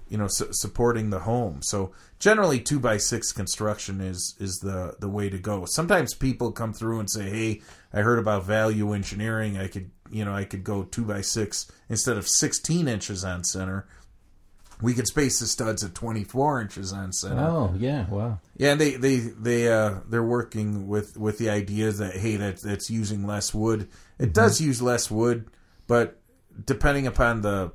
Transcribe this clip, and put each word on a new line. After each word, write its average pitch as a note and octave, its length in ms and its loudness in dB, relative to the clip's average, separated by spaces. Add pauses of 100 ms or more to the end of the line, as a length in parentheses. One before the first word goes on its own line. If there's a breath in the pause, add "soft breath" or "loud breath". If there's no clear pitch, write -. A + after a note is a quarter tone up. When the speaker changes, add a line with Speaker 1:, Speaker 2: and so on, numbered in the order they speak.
Speaker 1:
you G#2+ 100 -4
know, G#2 100 2
su-, - 240 -2
supporting A2 580 2
the F#2+ 100 -2
home. G#2+ 420 -2
So F#2+ 300 -2 (260 loud breath)
generally, F#3+ 420 4
two-by-six A#2 720 0
construction G2+ 680 -4
is, F#2 380 -6
is F#2+ 200 -6
the, F#2+ 420 -6
the G2+ 80 -4
way G2+ 220 -2
to G2 80 -6
go. F#2+ 260 -4
Sometimes E3 480 0
people B2 400 -2
come A2 200 -4
through A2+ 280 -2
and G2+ 100 -4
say, G2+ 200 -4
"Hey, A2 320 -2 (300 loud breath)
I G#2+ 100 0
heard A#2 160 4
about G#2 260 0
value G#2+ 500 2
engineering. G#2 640 -2
I F#2+ 100 -4
could, F#2 220 -10 (200)
you A2 140 -4
know, G2+ 100 -2
I G2 100 -2
could G2 200 -8
go G2 180 -2
two-by-six G#2 880 -4 (180 soft breath)
instead A2+ 280 0
of G2 120 -4
sixteen D#3 600 2
inches G2 360 -4
on F2+ 200 -4
center. F#2+ 420 -4 (960 soft breath)
We A#2+ 100 2
could A#2 140 0
space C#3+ 340 2
the A2+ 60 -2
studs G#2+ 380 -2
at F2+ 100 -10
twenty-four A#2 680 -2
inches G2 300 -8
on G2 200 -6
center." A2+ 300 -2
Speaker 2:
Oh, D3 360 2
yeah, B2 300 0
wow. G#2 320 -4 (160)
Speaker 1:
Yeah, C#3+ 160 4
and D3 80 4
they, D3 160 4
they, C3 220 4
they, A#2 540 2
uh, G#2 360 2
they're A#2 160 2
working G#2+ 640 -2
with, G#2 280 -2
with G#2+ 220 -2
the A2+ 120 0
idea G#2 420 0
that, G2 240 -2
hey, G#2+ 200 0
that, G2 240 -2
that's G2+ 300 -4
using G#2+ 360 -2
less G2+ 280 -2
wood. A2 280 2 (360 loud breath)
It C3+ 60 2
Speaker 2:
Mm-hmm. A2 80 2
Speaker 1:
does G#3+ 280 6
use C3+ 220 2
less A#2+ 280 2
wood, A#2 380 2 (400 soft breath)
but A#2+ 320 2 (440)
depending C#3 420 4
upon A#2 360 4
the G2 320 0